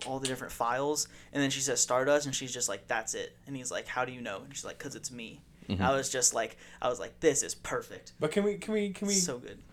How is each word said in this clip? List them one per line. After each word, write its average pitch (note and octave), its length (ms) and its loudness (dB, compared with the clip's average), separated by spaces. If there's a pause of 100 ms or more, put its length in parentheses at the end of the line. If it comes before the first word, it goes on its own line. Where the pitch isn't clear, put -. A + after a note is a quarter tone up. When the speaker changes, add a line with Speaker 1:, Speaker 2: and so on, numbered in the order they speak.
Speaker 1:
all C3 120 -4
the C3+ 80 -4
different B2 260 -4
files, C3+ 560 2 (240)
and C#3+ 100 2
then C#3 80 4
she C3+ 100 -2
says C3+ 200 2
Stardust, C#3 460 4
and C3 80 -2
she's B2+ 180 -4
just B2 160 -2
like, G2+ 200 -6
"That's A#2 260 0
it." G2 220 -6 (100)
And C#3 100 -8
he's B2+ 140 -6
like, - 160 -4
"How B2+ 180 0
do B2 60 -2
you B2+ 100 -12
know?" G#2 220 -6
And C#3 100 -16
she's - 120 -8
like, G2 140 -10
"'Cause C3+ 180 -10
it's - 160 -8
me." A2+ 280 -12 (280)
Speaker 2:
Mm-hmm. F#2+ 120 0
Speaker 1:
I C3 120 6
was C3+ 180 2
just B2+ 240 2
like, A2+ 220 0 (260)
I B2 60 2
was B2 100 0
like, - 220 -10
"This D3 240 6
is F2 100 -4
perfect." - 640 -6
Speaker 3:
But - 140 2
can G3+ 100 4
we, G#3 140 2
can G#3+ 180 -4
we, G3+ 160 2
can G3 160 -6
we G3+ 80 2
Speaker 1:
So F3 240 2
good. A2 240 -12 (100)